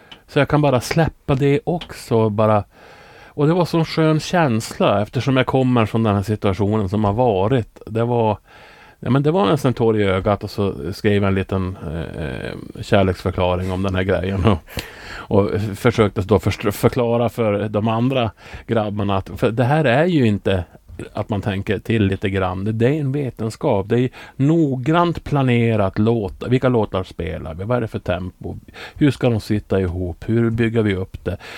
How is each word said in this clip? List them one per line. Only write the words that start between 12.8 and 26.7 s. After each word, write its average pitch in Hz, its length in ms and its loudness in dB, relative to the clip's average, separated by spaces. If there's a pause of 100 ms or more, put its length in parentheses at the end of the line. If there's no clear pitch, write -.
kärleksförklaring 92 880 2
om 92 100 -2
den 95 120 0
här 92 80 0
grejen 92 420 0
och, 101 140 4 (520)
och - 440 0
f-, 101 240 -4
försökte 110 440 2
då 92 160 4
först-, 104 360 -2
förklara 117 540 0
för 104 400 -2
de 107 200 0
andra 117 420 0 (360)
grabbarna 104 500 0
att, 95 200 -4
för 117 140 0
det 120 140 0
här 151 200 2
är 135 200 4
ju 160 220 4
inte 95 380 0 (480)
att - 160 -6
man 104 140 -2
tänker 101 360 -2
till 110 240 0
lite 98 280 0
grann. 95 340 -2
Det, 110 80 -2
det 110 140 2
är 151 140 0
en 135 120 -4
vetenskap. 113 760 -2
Det 120 120 2
är 127 80 2 (280)
noggrant 156 880 0
planerat 117 760 0
låt, 110 500 0
vilka 127 200 2
låtar 104 360 0